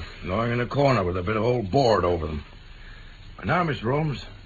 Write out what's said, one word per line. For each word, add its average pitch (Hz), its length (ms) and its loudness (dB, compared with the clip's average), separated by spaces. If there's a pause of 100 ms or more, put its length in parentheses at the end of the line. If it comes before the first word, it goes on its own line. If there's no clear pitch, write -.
(260)
lying 110 260 0
in 120 100 0
a 120 40 0
corner 131 380 4
with 90 120 0
a 90 80 -2
bit 107 140 0
of 107 60 0
old 120 280 0
board 113 320 6
over 85 240 2
them. 73 160 -6 (960)
And 190 100 -8
now, 175 160 2
Mister 123 280 -2
Holmes, 147 320 -2 (220)